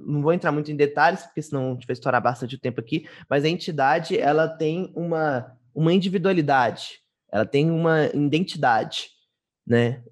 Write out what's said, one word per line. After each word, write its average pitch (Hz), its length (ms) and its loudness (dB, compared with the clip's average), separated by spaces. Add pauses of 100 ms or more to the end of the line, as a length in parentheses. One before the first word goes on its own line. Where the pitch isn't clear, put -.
não 147 220 -2
vou 156 100 4
entrar 175 200 0
muito 151 180 -4
em 151 60 -6
detalhes, 147 480 2
porque - 180 -10
senão 131 280 -4
a 127 40 -6
gente 123 140 -12
vai 127 60 -4
estourar 123 280 -2
bastante 123 320 -4
o 127 60 -16
tempo 123 200 -6
aqui, 156 280 -6 (200)
mas 143 160 0
a 156 40 2
entidade, 165 680 0
ela 151 300 2
tem 160 480 -4
uma, 156 640 -4 (160)
uma 160 180 2
individualidade, 170 1080 0 (320)
ela 107 120 2
tem 143 240 2
uma 160 460 2
identidade, 143 920 0 (580)
né? 120 460 2